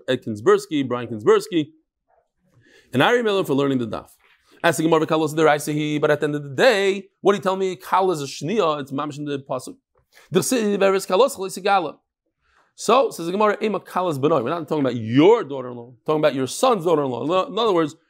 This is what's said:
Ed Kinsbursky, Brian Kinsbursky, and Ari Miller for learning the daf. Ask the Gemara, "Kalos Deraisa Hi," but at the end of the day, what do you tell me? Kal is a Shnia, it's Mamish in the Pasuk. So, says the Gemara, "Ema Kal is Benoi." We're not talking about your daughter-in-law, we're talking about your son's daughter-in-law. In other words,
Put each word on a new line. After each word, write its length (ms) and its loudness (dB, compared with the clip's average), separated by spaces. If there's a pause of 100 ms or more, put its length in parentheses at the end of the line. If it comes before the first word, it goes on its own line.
Ed 160 -2
Kinsbursky, 640 -2
Brian 200 -6
Kinsbursky, 680 -2 (1160)
and 120 2
Ari 180 4
Miller 220 0
for 100 -2
learning 240 0
the 80 -4
daf. 300 -10 (460)
Ask 160 2
the 60 0
Gemara, 240 4
"Kalos 260 0
Deraisa 400 2
Hi," 260 -2
but 120 2
at 80 0
the 60 -4
end 100 -2
of 80 -8
the 60 -14
day, 580 0 (140)
what 100 4
do 60 4
you 40 -8
tell 140 0
me? 220 -4
Kal 340 0
is 100 -2
a 40 -8
Shnia, 560 -2
it's 100 -14
Mamish 260 -6
in 60 -10
the 160 -6
Pasuk. 380 -10 (3000)
So, 360 2
says 140 -10
the 60 -6
Gemara, 300 2
"Ema 180 -2
Kal 300 -4
is 100 -4
Benoi." 240 2
We're 60 -4
not 180 -6
talking 160 -2
about 120 0
your 500 4
daughter-in-law, 400 -10
we're 200 -20
talking 140 0
about 160 2
your 120 -2
son's 380 0
daughter-in-law. 640 0
In 100 -10
other 140 0
words, 240 0 (140)